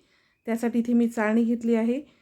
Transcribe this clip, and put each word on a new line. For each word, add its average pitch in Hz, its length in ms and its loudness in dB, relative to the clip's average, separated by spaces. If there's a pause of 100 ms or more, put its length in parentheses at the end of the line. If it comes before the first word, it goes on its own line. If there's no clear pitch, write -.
(460)
त्यासाठी 233 320 -2
इथे 233 140 0
मी 233 160 4
चाळणी 226 360 0
घेतली 233 300 0
आहे 233 280 0 (200)